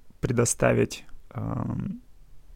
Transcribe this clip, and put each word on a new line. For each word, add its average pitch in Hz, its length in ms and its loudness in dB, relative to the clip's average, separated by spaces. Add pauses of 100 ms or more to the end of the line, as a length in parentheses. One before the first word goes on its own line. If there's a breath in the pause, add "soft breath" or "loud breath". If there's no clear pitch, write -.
(200)
предоставить, 120 840 2 (260)
а, - 460 -4 (800)